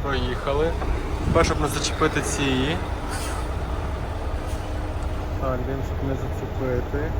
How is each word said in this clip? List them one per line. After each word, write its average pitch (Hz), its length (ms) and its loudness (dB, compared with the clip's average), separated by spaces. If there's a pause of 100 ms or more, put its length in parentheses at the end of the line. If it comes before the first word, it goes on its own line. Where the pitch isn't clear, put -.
Проїхали. 139 680 0 (540)
Тепер, 160 200 6
щоб 156 160 2
не 151 60 4
зачепити 147 540 2
ці. 135 560 2 (2750)
Так, 131 240 0
дивимося, 135 320 -2
щоб 139 120 0
не 135 60 0
зачепити. 131 1040 -2